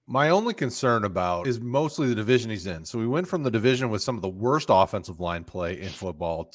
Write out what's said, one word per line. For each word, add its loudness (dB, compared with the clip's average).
My 4
only 2
concern 0
about 0
is -2
mostly 0
the 2
division 2
he's -6
in. -6
So -8
we 0
went 0
from -2
the 0
division 2
with -2
some -2
of -8
the -4
worst -2
offensive 4
line -4
play -6
in -8
football -6